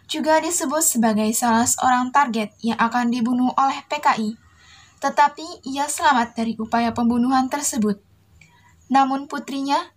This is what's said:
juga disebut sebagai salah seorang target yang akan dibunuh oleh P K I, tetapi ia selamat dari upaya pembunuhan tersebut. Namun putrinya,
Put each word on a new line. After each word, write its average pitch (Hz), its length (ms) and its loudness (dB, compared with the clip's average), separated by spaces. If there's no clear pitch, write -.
juga 311 320 2
disebut 311 400 -2
sebagai 220 560 2
salah 233 320 2
seorang 254 440 0
target 226 480 0
yang 226 160 -4
akan 240 320 0
dibunuh 247 480 0
oleh 277 280 2
P 294 160 -6
K 277 160 2
I, 220 200 -4
tetapi 302 680 0
ia 277 200 -4
selamat 277 480 0
dari 226 200 -4
upaya 233 400 -2
pembunuhan 247 560 2
tersebut. 240 480 -2
Namun 269 400 2
putrinya, 277 680 -4